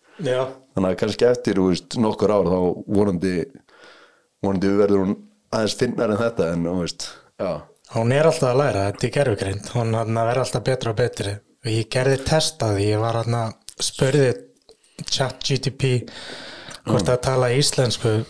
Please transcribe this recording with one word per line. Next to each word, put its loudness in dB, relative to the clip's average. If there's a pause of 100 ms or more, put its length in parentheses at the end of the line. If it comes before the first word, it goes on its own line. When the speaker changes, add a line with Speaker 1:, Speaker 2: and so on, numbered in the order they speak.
(180)
Speaker 1:
Já. 0 (280)
Speaker 2:
Þannig 2
að -2
kannski 2
eftir, 2
þú 4
veist, -2
nokkur 2
ár 4
þá 2 (260)
vonandi, 0 (1080)
vonandi 0
verður 4
hún 0 (300)
aðeins -2
fyndnari 0
en 0
þetta, 0
en, -2
þú -2
veist, -6 (280)
já. -6 (360)
Speaker 1:
Hún 0
er 4
alltaf 2
að 2
læra, 0
þetta -2
er -8
gervigreind, -2
hún, 0
þarna, 0
verður 0
alltaf -4
betra -2
og -4
betri. -2 (220)
Og -8
ég 0
gerði 0
test 0
að 0
því, 0
ég 0
var, -2
þarna, -2 (360)
spurði 2 (720)
Chat -4
G 2
T -6
P -2 (960)
hvort 0
Speaker 2:
Mm. 4
Speaker 1:
að 0
tala 2
íslensku 2 (200)